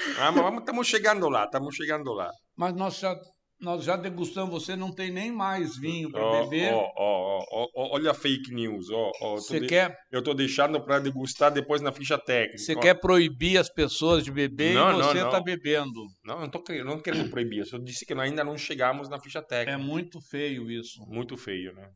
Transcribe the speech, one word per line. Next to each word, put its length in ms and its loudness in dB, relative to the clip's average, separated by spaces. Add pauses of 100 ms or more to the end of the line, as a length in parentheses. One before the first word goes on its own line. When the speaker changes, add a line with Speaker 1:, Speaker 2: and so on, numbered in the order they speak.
(180)
Speaker 1:
Ah, 140 4
mas 120 6
vamos, 200 -2
tamo 200 0
chegando 440 4
lá, 180 4
tamo 260 -2
chegando 400 -2
lá. 160 -2 (280)
Speaker 2:
Mas 180 -2
nós 240 -4
já, 160 -2 (460)
nós 240 -4
já 120 0
degustamos, 680 -6
você 100 -6
não 180 -6
tem 200 -6
nem 180 -4
mais 460 -2
vinho 340 -6
pra 100 -4
Speaker 1:
Ó, 220 4
Speaker 2:
beber. 320 0
Speaker 1:
ó, 60 4 (160)
ó, 420 2 (100)
ó, 280 -2
ó, 180 -2
olha 160 2
a 40 4
fake 380 -2
news, 380 -4
ó, 220 0 (100)
ó, 140 -2
tô 0 -
Speaker 2:
Você 240 -4
Speaker 1:
de-, 80 -2
Speaker 2:
quer 280 2 (140)
Speaker 1:
eu 100 -2
tô 140 0
deixando 480 2
pra 160 2
degustar 540 2
depois 280 0
na 120 0
ficha 260 -2
técnica, 400 0
Speaker 2:
Você 160 -2
Speaker 1:
ó. 60 0
Speaker 2:
quer 140 8
proibir 640 4
as 160 2
pessoas 520 2
de 80 -6
beber 420 2
Speaker 1:
Não, 240 6
Speaker 2:
e 60 4
você 160 4
Speaker 1:
não, 100 0
Speaker 2:
tá 60 4
Speaker 1:
não. 80 0
Speaker 2:
bebendo. 560 -2 (240)
Speaker 1:
Não, 100 -8
eu 60 -8
não 100 -8
tô 100 -8
querendo, 280 -8
não 120 -6
querendo 300 -4
proibir, 300 -4
eu 60 -4
só 120 -10
disse 260 -10
que 120 -6
nós 120 -2
ainda 140 -2
não 160 -6
chegamos 500 -2
na 120 -10
ficha 200 -12
técnica. 400 -4
Speaker 2:
É 0 -
muito 400 -6
feio 480 -6
isso. 380 -12
Speaker 1:
Muito 300 -8
feio, 360 -8
né? 240 -20